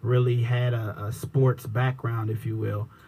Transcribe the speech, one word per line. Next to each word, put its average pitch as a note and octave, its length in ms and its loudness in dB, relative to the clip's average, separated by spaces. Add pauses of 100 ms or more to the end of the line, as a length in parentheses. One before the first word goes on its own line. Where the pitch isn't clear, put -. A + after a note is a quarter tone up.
really B2 400 4
had B2 320 2
a, G#2+ 300 -4
a G#2+ 80 -4
sports - 540 2
background, A#2 640 -2
if A2 160 -4
you A2 100 -2
will. G#2+ 320 -4 (200)